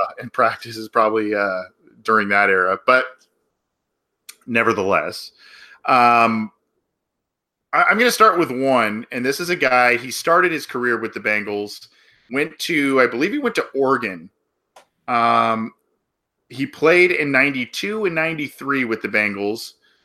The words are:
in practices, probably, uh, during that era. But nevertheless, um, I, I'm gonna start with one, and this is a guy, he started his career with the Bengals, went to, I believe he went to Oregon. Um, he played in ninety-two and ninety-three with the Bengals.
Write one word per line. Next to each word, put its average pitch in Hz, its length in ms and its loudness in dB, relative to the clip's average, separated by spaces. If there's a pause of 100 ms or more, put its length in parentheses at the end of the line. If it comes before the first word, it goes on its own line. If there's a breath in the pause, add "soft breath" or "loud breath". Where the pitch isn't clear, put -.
(220)
in 123 80 -14
practices, 113 580 -4
probably, 107 460 0
uh, 95 300 -2 (400)
during 107 260 0
that 101 220 2
era. 95 340 2
But 127 200 4 (1400)
nevertheless, 101 880 0 (540 loud breath)
um, 117 640 4 (1200)
I, 165 100 4
I'm 190 140 2
gonna 240 140 2
start 214 260 4
with 147 140 0
one, 120 600 0
and 127 140 -6
this 139 140 -2
is 175 100 -6
a 175 60 0
guy, 123 420 4
he 123 140 -10
started 170 400 2
his 151 160 -6
career 120 320 -2
with 110 160 -8
the 107 40 -8
Bengals, 104 680 -4 (420 soft breath)
went 151 300 -4
to, 139 420 0
I 120 60 4
believe 139 240 -2
he 294 80 -6
went 240 160 -4
to - 180 -2
Oregon. 117 560 -2 (800)
Um, 117 680 0 (760)
he 127 180 -6
played 180 440 2
in 147 200 -2
ninety-two 143 720 -2
and 175 80 -2
ninety-three 143 720 -4
with 113 160 -4
the 110 60 -8
Bengals. 104 680 -4 (300)